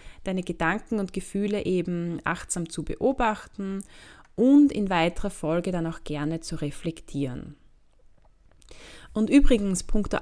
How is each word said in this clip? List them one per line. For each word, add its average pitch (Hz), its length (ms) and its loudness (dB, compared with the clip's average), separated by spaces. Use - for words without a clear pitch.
deine 185 180 -4
Gedanken 180 560 -4
und 196 140 -4
Gefühle 202 540 -4
eben 175 580 -4
achtsam 170 460 -6
zu - 140 -10
beobachten 208 1000 -4
und 277 380 6
in 202 160 -2
weiterer 175 400 2
Folge 175 440 -2
dann 170 140 -2
auch 165 180 -8
gerne 151 360 -4
zu 165 160 -8
reflektieren. 143 1000 -6
Und 214 160 0
übrigens, 202 540 6
punkto - 400 0